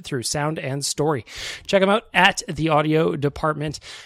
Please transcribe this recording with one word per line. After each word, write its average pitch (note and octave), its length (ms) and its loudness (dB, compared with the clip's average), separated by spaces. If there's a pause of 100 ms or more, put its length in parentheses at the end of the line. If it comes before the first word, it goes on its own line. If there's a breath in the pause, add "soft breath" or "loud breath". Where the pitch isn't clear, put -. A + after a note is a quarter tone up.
through B2 200 -4
sound D3+ 340 -2
and C#3+ 260 -4
story. D3 400 0 (420 loud breath)
Check G3 140 4
'em F#3+ 80 4
out G#3+ 140 2 (100)
at F#3+ 340 4
the D#3 220 -2
audio D#3 480 2
department D3+ 640 -2 (260 loud breath)